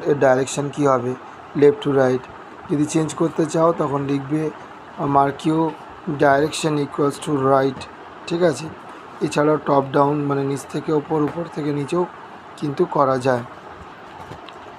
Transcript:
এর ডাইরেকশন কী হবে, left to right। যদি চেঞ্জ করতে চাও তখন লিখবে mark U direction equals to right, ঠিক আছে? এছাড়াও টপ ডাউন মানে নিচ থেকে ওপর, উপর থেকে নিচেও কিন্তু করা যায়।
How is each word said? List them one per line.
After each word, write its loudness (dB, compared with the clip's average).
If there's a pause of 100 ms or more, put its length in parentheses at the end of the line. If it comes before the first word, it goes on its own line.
এর 2
ডাইরেকশন 2
কী 0
হবে, 2 (440)
left 6
to 2
right। 4 (520)
যদি 2
চেঞ্জ 0
করতে 0
চাও 4
তখন 0
লিখবে -2 (500)
mark 2
U 4 (500)
direction 4
equals 0 (100)
to 0
right, 2 (460)
ঠিক -2
আছে? 2 (560)
এছাড়াও 2
টপ 2
ডাউন 4
মানে 0
নিচ -2 (120)
থেকে -4
ওপর, 0
উপর -2 (120)
থেকে -2
নিচেও -2 (520)
কিন্তু -2
করা 2
যায়। 2 (1400)